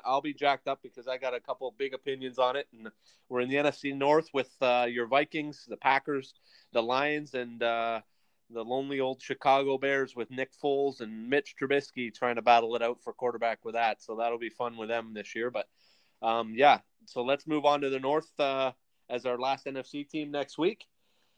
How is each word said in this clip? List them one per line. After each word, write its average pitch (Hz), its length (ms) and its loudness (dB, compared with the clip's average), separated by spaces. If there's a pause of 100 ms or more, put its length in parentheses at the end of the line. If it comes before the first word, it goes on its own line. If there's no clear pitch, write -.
I'll 135 160 2
be 147 120 -6
jacked 139 360 0
up 139 120 -2
because 123 240 -18
I 127 120 -4
got 127 160 -4
a 120 80 -4
couple 131 260 -6
of 107 100 -10
big 135 160 -4
opinions 131 460 -6
on 127 160 4
it. 143 160 -4
And 110 160 -16 (400)
we're 123 140 -2
in 127 80 0
the 139 80 2
N 143 80 4
F 143 100 2
C 139 160 -6
North 147 420 4
with, 131 160 0 (120)
uh, 123 280 4
your 120 160 -2
Vikings, 147 600 -2
the 110 80 -10
Packers, 135 580 0 (380)
the 117 100 2
Lions, 143 520 0
and, 120 280 -6
uh, 117 380 0 (500)
the 117 140 -6
lonely 135 380 -2
old 131 200 -2
Chicago 139 560 2
Bears 135 380 0
with 117 160 -6
Nick 131 200 -6 (120)
Foles 139 380 0
and 110 280 -10
Mitch 143 320 0
Trubisky 135 520 -2
trying 120 240 -2
to 117 40 -6
battle 117 360 6
it 117 40 -2
out 120 220 -2
for 120 80 -10
quarterback 117 540 -2
with 113 100 -6
that. 113 260 2
So 113 140 -10
that'll 117 240 -2
be 117 100 -6
fun 117 280 -6
with 110 100 -6
them 113 260 -4
this 104 220 -10
year. 120 160 -4
But, 110 160 -4 (540)
um, 113 340 -2
yeah, 131 240 8 (260)
so - 160 -6
let's 135 240 -2
move 151 200 0
on 147 160 4
to 139 80 0
the 135 100 -2
North, 143 400 -2
uh, 135 320 0 (380)
as 123 160 -4
our 123 120 -2
last 135 300 -4
N 135 80 -8
F 131 120 -8
C 143 180 -8
team 151 260 -8
next 143 260 -6
week. 180 280 -2 (520)